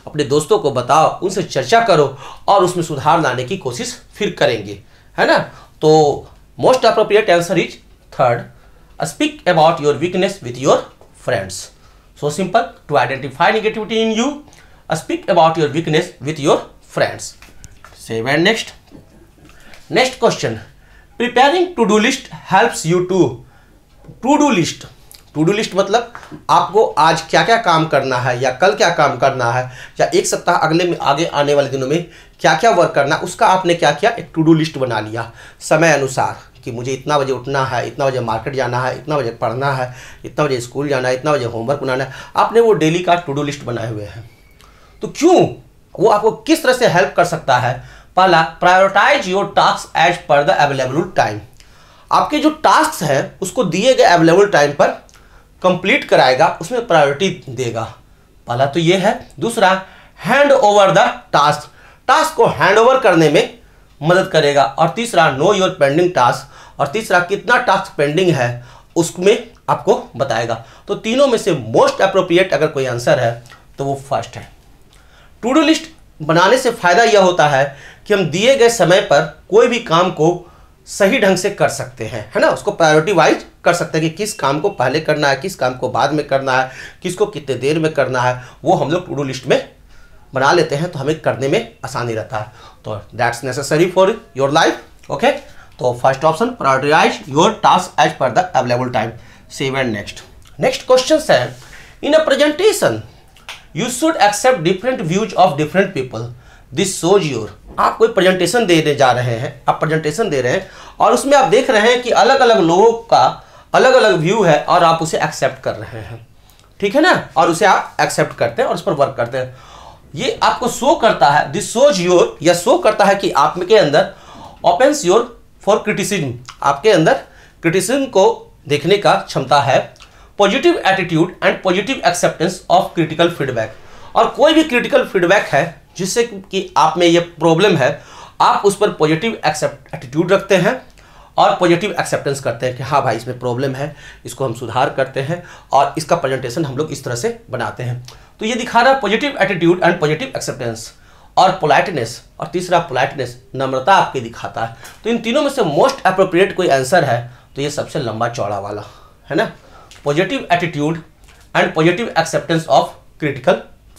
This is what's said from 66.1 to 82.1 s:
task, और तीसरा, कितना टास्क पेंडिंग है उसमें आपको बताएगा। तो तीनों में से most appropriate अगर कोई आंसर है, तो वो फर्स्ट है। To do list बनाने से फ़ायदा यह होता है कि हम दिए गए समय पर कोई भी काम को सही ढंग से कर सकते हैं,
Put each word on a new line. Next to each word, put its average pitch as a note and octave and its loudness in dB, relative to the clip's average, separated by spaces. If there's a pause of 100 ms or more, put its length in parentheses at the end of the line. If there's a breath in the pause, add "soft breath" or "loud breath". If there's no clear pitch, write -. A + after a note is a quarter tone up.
task, B2+ 2 (420 loud breath)
और C3+ 0
तीसरा, G3 -2
कितना G3 -2
टास्क - -2
पेंडिंग D3+ 0
है B2 -2 (300 loud breath)
उसमें F#3 0 (180)
आपको G3 -2
बताएगा। A#2 -4 (220 loud breath)
तो G3+ -6
तीनों C4 0
में A#3 0
से G#3 -2
most C3 0
appropriate F#3 0
अगर D3 2
कोई C3+ -4
आंसर B2 -2
है, A#2+ -4 (340 loud breath)
तो C#3 -6
वो C#3 -6
फर्स्ट A#2 -6
है। - -18 (920 soft breath)
To B3+ 0
do D#4 4
list D4+ 0 (400)
बनाने F3 4
से B3 -2
फ़ायदा F#3 2
यह G#3+ 4
होता F3+ 4
है C#3+ 0 (320 loud breath)
कि G#3 0
हम G3 2
दिए G3 2
गए A#3 4
समय G3 4
पर D#3 0
कोई A#3 4
भी A#3 -2
काम E3+ 0
को E3 -2 (340 loud breath)
सही - 0
ढंग F#3+ 2
से G3+ -2
कर D#3 -2
सकते A#2+ -10
हैं, G#2+ -10